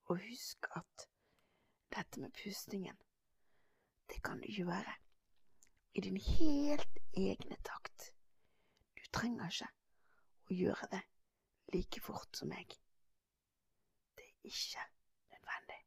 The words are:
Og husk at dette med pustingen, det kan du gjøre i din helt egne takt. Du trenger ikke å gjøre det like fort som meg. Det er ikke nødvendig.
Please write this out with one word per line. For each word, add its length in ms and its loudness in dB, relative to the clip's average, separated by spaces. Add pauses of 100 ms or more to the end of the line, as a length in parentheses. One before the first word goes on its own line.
Og 80 2 (120)
husk 380 -12 (100)
at 320 -14 (840)
dette 280 -10
med 100 -8 (140)
pustingen, 520 -10 (1120)
det 160 -12
kan 160 -8
du 80 -12
gjøre 460 -4 (1000)
i 60 0
din 160 -4
helt 840 8 (180)
egne 480 -2
takt. 480 -14 (840)
Du 160 -20
trenger 400 -4
ikke 160 -6 (800)
å 140 -2
gjøre 300 0
det 100 -6 (720)
like 260 -2
fort 360 -10
som 120 -6
meg. 240 -10 (1400)
Det 80 -18
er 240 -20
ikke 360 -8 (500)
nødvendig. 520 -12